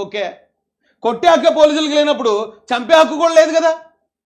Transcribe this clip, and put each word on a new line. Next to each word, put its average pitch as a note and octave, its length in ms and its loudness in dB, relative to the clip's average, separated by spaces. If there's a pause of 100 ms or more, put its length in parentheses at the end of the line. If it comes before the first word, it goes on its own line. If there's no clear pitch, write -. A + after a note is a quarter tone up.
ఓకే. G3 220 -8 (800)
కొట్టే A#3 280 -2
హక్కు E4 280 2
పోలీసులకు D4+ 400 2
లేనప్పుడు B3+ 340 0 (380)
చంపే B3 280 -2
హక్కు D#4+ 240 0
కూడా E4 160 0
లేదు D#4+ 180 4
కదా. D#4+ 140 0 (540)